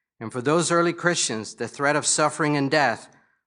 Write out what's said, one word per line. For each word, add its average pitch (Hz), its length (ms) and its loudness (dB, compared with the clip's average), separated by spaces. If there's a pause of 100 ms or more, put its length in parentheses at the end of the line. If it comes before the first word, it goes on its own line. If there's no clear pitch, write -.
(200)
And 113 140 -10
for 127 80 -6
those 156 280 2
early 170 220 2
Christians, 160 640 -2
the 117 140 -6
threat 143 260 0
of 147 100 -2
suffering 147 520 0
and 139 120 0
death 131 400 2 (380)